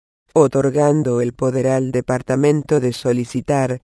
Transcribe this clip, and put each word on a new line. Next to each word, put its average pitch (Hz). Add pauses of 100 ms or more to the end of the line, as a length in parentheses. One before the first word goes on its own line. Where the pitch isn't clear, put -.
(340)
otorgando 139
el 120
poder 127
al 131
departamento 131
de 123
solicitar, 127 (140)